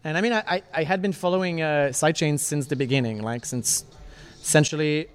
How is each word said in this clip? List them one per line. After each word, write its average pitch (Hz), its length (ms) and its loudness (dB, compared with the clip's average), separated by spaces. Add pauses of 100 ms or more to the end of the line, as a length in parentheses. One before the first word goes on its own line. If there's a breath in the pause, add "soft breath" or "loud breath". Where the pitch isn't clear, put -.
And 156 120 -2
I 185 40 2
mean, 233 120 2
I, 214 140 0
I, 180 160 -2 (100)
I 160 100 0
had 180 180 0
been 196 120 0
following, 180 480 0
uh, 147 300 2
sidechains 151 480 2
since 147 280 -2
the 143 100 -2
beginning, 123 440 0
like, 117 240 -6
since - 380 -2 (580 loud breath)
essentially 151 720 2